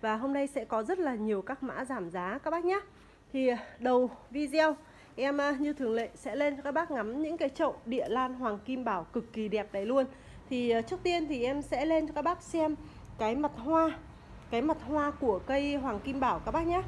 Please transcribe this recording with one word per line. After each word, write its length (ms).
Và 160
hôm 160
nay 140
sẽ 180
có 180
rất 160
là 160
nhiều 280
các 200
mã 220
giảm 260
giá 340
các 60
bác 140
nhé. 160
Thì, 160
à, 100
đầu 320
video 460
em, 240
à, 180
như 140
thường 220
lệ 200
sẽ 220
lên 200
cho 60
các 100
bác 180
ngắm 320
những 140
cái 120
chậu 280
địa 220
lan 260
hoàng 240
kim 260
bảo 280
cực 200
kỳ 160
đẹp 240
đấy 140
luôn. 200
Thì, 200
à, 100
trước 220
tiên 260
thì 160
em 180
sẽ 240
lên 200
cho 80
các 80
bác 200
xem 340
cái 160
mặt 220
hoa, 340
cái 120
mặt 160
hoa 220
của 360
cây 280
hoàng 260
kim 200
bảo 240
các 60
bác 160
nhé. 200